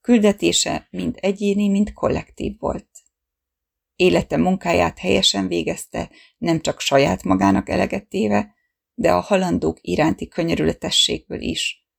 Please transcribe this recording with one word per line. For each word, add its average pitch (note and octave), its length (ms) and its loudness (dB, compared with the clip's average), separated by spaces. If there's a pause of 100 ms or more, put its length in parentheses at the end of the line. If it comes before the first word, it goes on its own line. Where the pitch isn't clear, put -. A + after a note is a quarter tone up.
Küldetése G3+ 880 2
mind F3+ 300 -6
egyéni, G3+ 500 0
mind G3+ 240 0
kollektív - 640 -4
volt. - 320 -6 (1040)
Élete F3+ 420 2
munkáját F3 640 0
helyesen F#3+ 480 0
végezte, E3 640 -6 (260)
nem E3 240 -2
csak - 180 -6
saját C#3 440 2
magának F#2+ 460 2
eleget G3 380 -2
téve, G#3 480 -2 (380)
de F3 200 2
a F3+ 60 2
halandók F3+ 600 0
iránti - 460 -2
könyörületességből E3 1120 -2
is - 440 -6 (140)